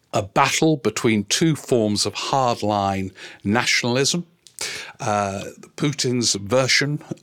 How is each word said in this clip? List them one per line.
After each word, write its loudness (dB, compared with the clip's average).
a 0
battle 2
between 0
two 2
forms 0
of -6
hardline 0
nationalism, 0
uh, -2
Putin's -2
version 0